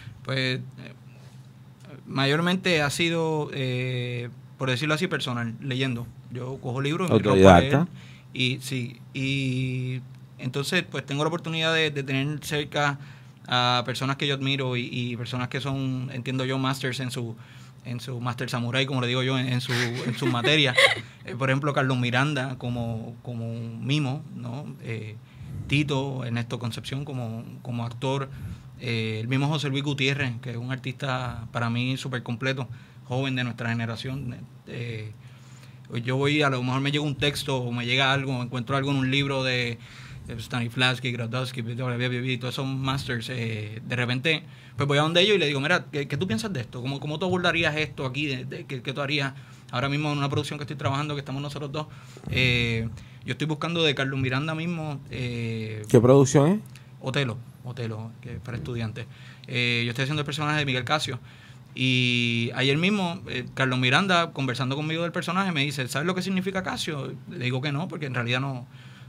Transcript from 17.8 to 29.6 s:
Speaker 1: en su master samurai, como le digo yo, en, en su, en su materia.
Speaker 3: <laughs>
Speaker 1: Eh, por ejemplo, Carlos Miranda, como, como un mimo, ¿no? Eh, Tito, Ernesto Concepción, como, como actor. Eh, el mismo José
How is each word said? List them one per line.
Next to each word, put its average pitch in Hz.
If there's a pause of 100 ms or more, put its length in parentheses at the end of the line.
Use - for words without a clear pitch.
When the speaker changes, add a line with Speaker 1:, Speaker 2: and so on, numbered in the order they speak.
Speaker 1:
en 120
su 127
master 123
samurai, 123
como 131
le 120
digo 127
yo, 131
en, 127
en 123
su, 127
en 120
su 135
materia. 123
Speaker 3:
<laughs> - (420)
Speaker 1:
Eh, -
por 131
ejemplo, 139
Carlos 135
Miranda, 131
como, 117
como 117
un 117
mimo, 143 (140)
¿no? 120 (160)
Eh, 110 (520)
Tito, 139
Ernesto 120
Concepción, 123
como, 120 (200)
como 120
actor. 135 (500)
Eh, 110
el 117
mismo 139
José 143